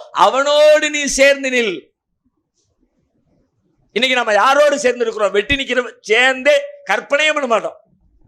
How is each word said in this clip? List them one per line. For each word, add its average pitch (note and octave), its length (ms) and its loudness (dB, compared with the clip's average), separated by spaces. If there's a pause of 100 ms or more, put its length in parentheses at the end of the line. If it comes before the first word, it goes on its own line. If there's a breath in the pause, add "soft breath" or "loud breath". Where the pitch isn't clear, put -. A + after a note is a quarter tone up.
(120)
அவனோடு D4 760 2
நீ D4 140 -6
சேர்ந்து C#4 460 0
நில். A3 420 -4 (2000)
இன்னைக்கு B3 320 0
நம்ம A3 80 -2
யாரோடு C4+ 420 4
சேர்ந்து A#3+ 300 -2
இருக்கிறோம்? G#3 280 -2
வெட்டி G#3 220 0
நிக்கிற B3 460 -4
சேர்ந்தே C4 600 0 (240)
கற்பனையே C#4+ 480 -4
பண்ண D4 140 -4
மாட்டோம். A3 300 -2 (520)